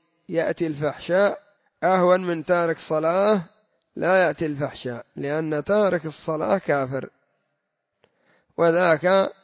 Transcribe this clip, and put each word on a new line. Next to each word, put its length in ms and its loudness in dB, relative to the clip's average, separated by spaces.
يأتي 380 -2
الفحشاء 720 -2
أهون 380 4
من 240 -4
تارك 340 0
صلاة 600 0
لا 300 2
يأتي 200 -2
الفحشاء، 600 -8
لأن 480 -4
تارك 420 0
الصلاة 520 -2
كافر 500 -4
وذاك 760 2